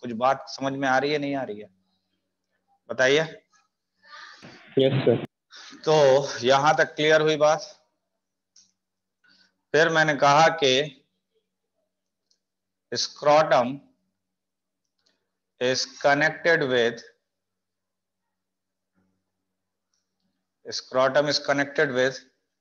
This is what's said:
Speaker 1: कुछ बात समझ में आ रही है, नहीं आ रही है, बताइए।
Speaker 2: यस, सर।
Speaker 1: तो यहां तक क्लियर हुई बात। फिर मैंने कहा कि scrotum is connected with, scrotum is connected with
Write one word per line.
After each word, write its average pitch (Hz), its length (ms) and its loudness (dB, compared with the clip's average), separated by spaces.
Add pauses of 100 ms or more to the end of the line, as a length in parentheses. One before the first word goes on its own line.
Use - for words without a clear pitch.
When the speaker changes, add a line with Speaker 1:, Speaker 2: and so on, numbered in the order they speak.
Speaker 1:
कुछ 123 120 -12
बात 127 360 -2
समझ 135 240 -8
में 135 160 -6
आ 131 100 0
रही 143 140 -2
है, 151 60 -2
नहीं 143 180 -8
आ 135 60 -8
रही 107 180 -12
है, 104 100 -20 (1200)
बताइए। 131 300 2 (1600)
Speaker 2:
यस, 135 140 2 (120)
सर। 117 220 0 (580)
Speaker 1:
तो 143 440 4 (180)
यहां 139 300 4
तक 151 180 -2
क्लियर 156 260 2
हुई 156 180 0
बात। 151 220 2 (2250)
फिर 160 140 4
मैंने 156 280 0
कहा 147 400 4
कि 143 400 0 (2000)
scrotum 147 880 0 (1800)
is 127 260 -2 (120)
connected 151 720 0
with, 120 320 -2 (3750)
scrotum 131 600 -2
is 139 100 -4
connected 143 540 -4
with 127 260 -2 (420)